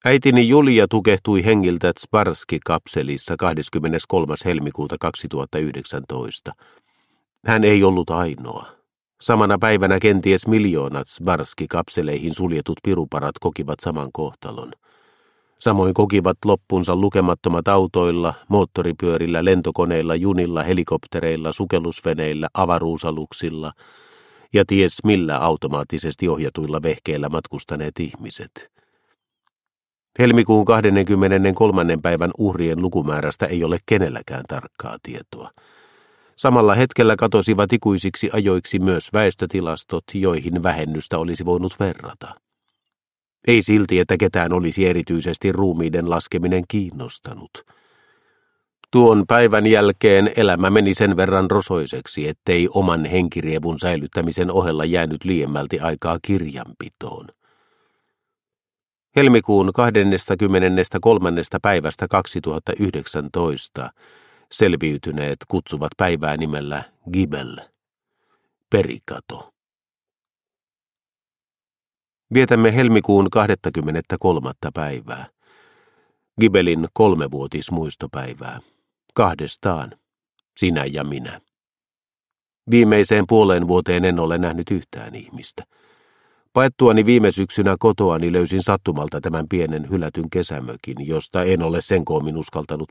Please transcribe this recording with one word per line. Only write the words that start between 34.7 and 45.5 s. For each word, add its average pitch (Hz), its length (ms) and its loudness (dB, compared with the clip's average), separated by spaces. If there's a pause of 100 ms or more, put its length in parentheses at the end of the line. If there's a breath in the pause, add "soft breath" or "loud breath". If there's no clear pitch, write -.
tietoa. - 480 -16 (840 soft breath)
Samalla 117 400 4
hetkellä 117 400 4
katosivat 104 580 2
ikuisiksi 98 600 -2
ajoiksi 98 460 0
myös 90 340 0
väestötilastot, 90 920 -2 (100)
joihin 87 500 -2
vähennystä 78 540 -4
olisi 82 280 -6
voinut 90 340 -2
verrata. - 540 -8 (1120)
Ei 117 140 6
silti, 98 380 2
että 90 180 2
ketään 87 360 0
olisi 90 340 0
erityisesti 87 640 -2